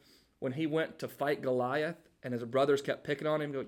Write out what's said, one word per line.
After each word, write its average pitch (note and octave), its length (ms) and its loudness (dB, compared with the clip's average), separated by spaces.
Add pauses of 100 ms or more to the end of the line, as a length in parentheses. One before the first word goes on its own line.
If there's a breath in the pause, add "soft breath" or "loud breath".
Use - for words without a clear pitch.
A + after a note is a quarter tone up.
(400 loud breath)
when C3+ 120 -2
he D#3 140 -2
went D#3 320 -2
to B2 100 -6
fight C#3+ 320 -2
Goliath, C3+ 560 0 (260)
and B2 120 -4
his A#2+ 100 -4
brothers C#3 380 4
kept - 220 -2
picking D3+ 220 -2
on D3+ 140 2
him, D3 120 -4
go, C3+ 160 -4